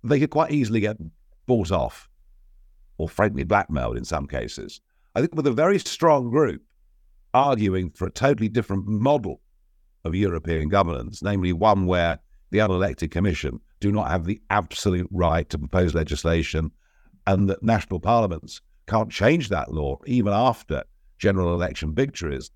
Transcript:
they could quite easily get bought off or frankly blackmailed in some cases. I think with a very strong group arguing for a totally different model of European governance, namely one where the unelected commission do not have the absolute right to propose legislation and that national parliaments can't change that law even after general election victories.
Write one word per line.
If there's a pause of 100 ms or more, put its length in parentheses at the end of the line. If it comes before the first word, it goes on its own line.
they
could
quite
easily
get (500)
bought
off (880)
or
frankly
blackmailed
in
some
cases. (340)
I
think
with
a
very
strong
group (720)
arguing
for
a
totally
different
model (640)
of
European
governance,
namely
one
where (320)
the
unelected
commission (200)
do
not
have
the
absolute
right
to
propose
legislation (560)
and
that
national
parliaments (240)
can't
change
that
law
even
after (360)
general
election
victories.